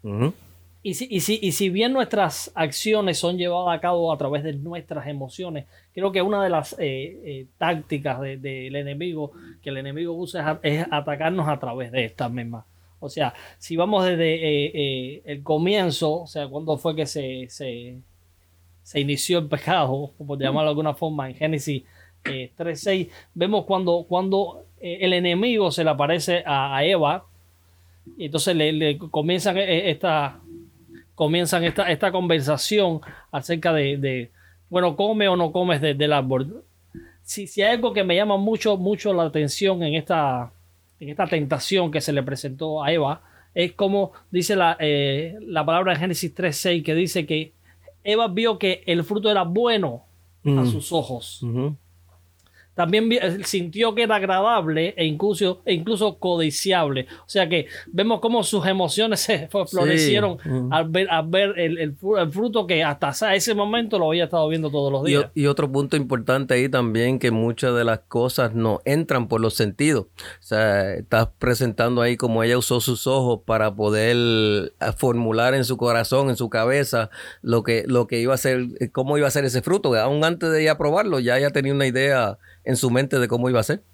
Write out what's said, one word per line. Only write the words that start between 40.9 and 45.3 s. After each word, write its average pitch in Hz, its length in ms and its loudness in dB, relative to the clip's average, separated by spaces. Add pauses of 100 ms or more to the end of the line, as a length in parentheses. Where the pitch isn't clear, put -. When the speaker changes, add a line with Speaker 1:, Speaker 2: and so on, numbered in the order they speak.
Speaker 2:
en 143 100 -12
esta 160 180 -2
tentación 156 640 0
que 147 120 -2
se 156 120 -4
le 143 80 2
presentó 143 600 -6
a 147 80 2
Eva, 156 300 0 (320)
es 175 200 0
como 196 380 0 (180)
dice 180 280 0
la, 170 220 4
eh, 147 600 0